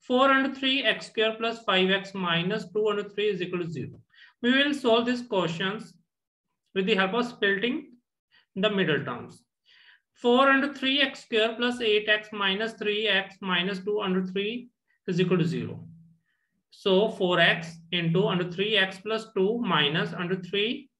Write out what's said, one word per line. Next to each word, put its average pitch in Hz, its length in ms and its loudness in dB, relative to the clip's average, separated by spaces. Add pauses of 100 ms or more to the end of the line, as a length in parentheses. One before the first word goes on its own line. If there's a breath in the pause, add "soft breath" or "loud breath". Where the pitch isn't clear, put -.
Four 262 280 4
under 269 220 2
three 269 300 -2
X 214 220 0
square 220 320 0
plus 226 260 -4
five 185 280 2
X 190 240 -2
minus 180 580 0
two 214 140 2
under 202 160 0
three 208 260 -2
is 185 100 -2
equal 180 200 -4
to 165 100 -4
zero. 135 320 -10 (400 soft breath)
We 240 100 2
will 285 220 2
solve 240 320 2
these 247 160 -2
questions 190 720 -4 (800)
with 190 140 0
the 202 80 4
help 190 180 0
of 240 140 0
splitting 214 640 -2 (640 soft breath)
the 196 160 0
middle 156 340 0
terms. 120 380 -12 (720 soft breath)
Four 254 340 4
under 269 240 2
three 269 280 0
X 269 220 -4
square 226 320 0
plus 240 260 -2
eight 214 280 0
X 214 240 2
minus 208 400 -2
three 208 340 -2
X 190 340 -2
minus 185 440 -2
two 208 160 -2
under 185 240 0
three 202 440 -6 (380)
is 180 140 0
equal 185 160 2
to 156 80 2
zero. 113 340 -6 (920)
So 196 380 2
four 175 300 0
X - 380 2 (140)
into 175 360 2
under 180 240 0
three 202 260 0
X 190 200 0
plus 220 300 -4 (100)
two 208 220 2
minus 170 540 0
under 180 220 -4
three 202 540 -4 (100)